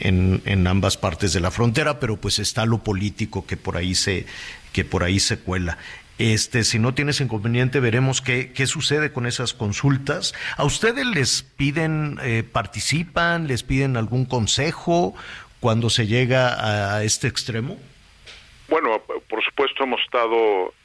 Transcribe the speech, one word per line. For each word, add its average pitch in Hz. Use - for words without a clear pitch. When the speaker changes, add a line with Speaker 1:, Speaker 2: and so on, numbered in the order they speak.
Speaker 1:
en, 92
en 98
ambas 95
partes 92
de 95
la 90
frontera, 139
pero 110
pues 101
está 110
lo 113
político 101
que 92
por 92
ahí 92
se, 90
que 87
por -
ahí 95
se -
cuela. 90
Este, 113
si -
no 120
tienes 143
inconveniente, 120
veremos 127
qué, 127
qué 135
sucede 143
con 120
esas 117
consultas. 139
¿A 156
ustedes 233
les 160
piden, 151
eh, 113
participan, 165
les 127
piden 135
algún 120
consejo 160
cuando 117
se 110
llega 123
a, 104
a 107
este 110
extremo? 117
Speaker 2:
Bueno, 135
p-, -
por 110
supuesto 139
hemos 123
estado, 113